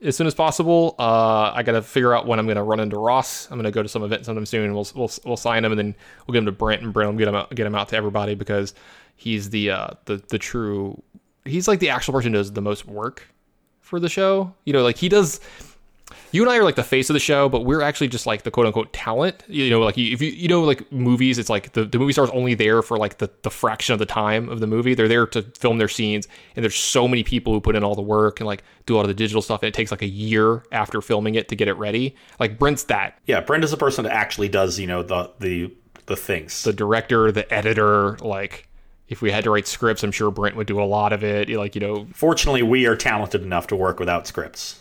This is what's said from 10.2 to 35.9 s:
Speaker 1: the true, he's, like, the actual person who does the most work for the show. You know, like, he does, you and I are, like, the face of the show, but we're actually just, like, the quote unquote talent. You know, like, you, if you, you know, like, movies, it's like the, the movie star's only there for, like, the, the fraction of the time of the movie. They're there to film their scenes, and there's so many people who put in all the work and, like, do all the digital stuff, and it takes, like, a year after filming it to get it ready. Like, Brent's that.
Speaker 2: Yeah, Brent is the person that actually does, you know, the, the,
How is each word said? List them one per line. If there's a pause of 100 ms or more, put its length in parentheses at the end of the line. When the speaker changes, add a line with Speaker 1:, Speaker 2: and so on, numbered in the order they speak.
Speaker 1:
the
true, (440)
he's,
like,
the
actual
person
who
does
the
most
work (520)
for
the
show. (120)
You
know,
like,
he
does, (920)
you
and
I
are,
like,
the
face
of
the
show,
but
we're
actually
just,
like,
the
quote
unquote
talent.
You
know,
like,
you,
if
you,
you
know,
like,
movies,
it's
like
the,
the
movie
star's
only
there
for,
like,
the, (120)
the
fraction
of
the
time
of
the
movie.
They're
there
to
film
their
scenes, (260)
and
there's
so
many
people
who
put
in
all
the
work
and,
like, (240)
do
all
the
digital
stuff,
and
it
takes,
like,
a
year
after
filming
it
to
get
it
ready. (240)
Like,
Brent's
that.
Speaker 2:
Yeah,
Brent
is
the
person
that
actually
does,
you
know,
the,
the, (340)